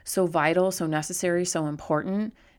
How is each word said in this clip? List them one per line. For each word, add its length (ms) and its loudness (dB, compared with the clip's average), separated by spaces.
so 240 2
vital, 460 2
so 140 -4
necessary, 580 -2
so 220 -2
important, 680 -2